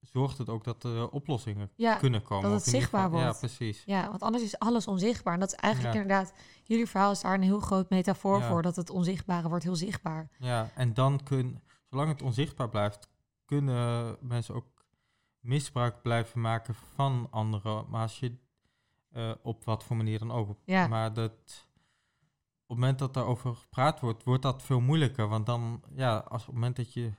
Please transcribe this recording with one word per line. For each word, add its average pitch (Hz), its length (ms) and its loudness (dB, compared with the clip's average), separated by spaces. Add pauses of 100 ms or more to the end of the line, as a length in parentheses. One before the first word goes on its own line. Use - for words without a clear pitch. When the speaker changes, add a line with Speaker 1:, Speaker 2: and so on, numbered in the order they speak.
Speaker 1:
zorgt 131 360 -2
het 117 120 -6
ook 113 140 -6
dat - 200 -8
er 117 260 -4
oplossingen 104 640 -4
Speaker 2:
Ja, 226 200 2
Speaker 1:
kunnen 123 260 2
komen, 98 280 0
Speaker 2:
dat 101 100 2
Speaker 1:
of - 60 -4
Speaker 2:
het - 20 2
Speaker 1:
in 120 60 2
ieder 170 160 4
Speaker 2:
zichtbaar 196 140 2
Speaker 1:
geval, 170 160 2
ja, 165 60 2
Speaker 2:
wordt. - 140 0
Speaker 1:
precies. 117 460 -6
Speaker 2:
Ja, 196 240 0
want 214 120 -8
anders 233 220 0
is 208 160 -6
alles 233 280 2
onzichtbaar. 196 460 0
En 175 60 0
dat 196 120 0
is - 80 -8
eigenlijk 226 360 2
Speaker 1:
Ja. 214 60 0
Speaker 2:
inderdaad, 190 320 2 (300)
jullie 226 240 2
verhaal 196 240 4
is 190 100 -2
daar 185 120 2
een 196 80 4
heel 190 180 6
groot 190 300 2
metafoor 196 500 4
Speaker 1:
Ja. 120 80 0
Speaker 2:
voor, 170 140 4
dat 170 140 0
het 170 140 -4
onzichtbare 175 600 0
wordt 170 140 0
heel 180 120 0
zichtbaar. 160 540 -4 (100)
Speaker 1:
Ja, 120 360 0
en 123 180 2
dan 135 300 4
kun-, 127 380 -2 (280)
zolang 143 200 -2
het 151 120 -4
onzichtbaar 135 480 -2
blijft, 104 400 -2 (360)
kunnen 120 760 0
mensen 120 340 -4
ook - 300 -12 (540)
misbruik 123 640 -2
blijven 117 400 0
maken 113 340 -2
van 131 560 -2
anderen. 107 580 -2
Maar 113 120 -2
als 113 180 -4
je, 123 160 -6 (760)
eh, 113 200 -6 (120)
op 117 200 -8
wat 110 200 -2
voor - 120 -4
manier 110 240 0
dan 113 120 -6
ook. 107 340 -4
Speaker 2:
Ja. 185 220 4
Speaker 1:
Maar 113 260 0
dat, 113 180 -2 (1300)
op 120 120 -8
het - 20 -2
moment 131 220 2
dat 135 140 -2
daarover 120 420 -2
gepraat - 440 0
wordt, 113 240 -4
wordt 127 200 2
dat 131 200 -2
veel 127 180 2
moeilijker. 127 460 2
Want 107 180 0
dan, 117 360 -4 (140)
ja, 127 220 0
als - 240 -6
op - 60 -16
het 131 80 -10
moment 120 200 0
dat 120 180 -6
je 117 260 -4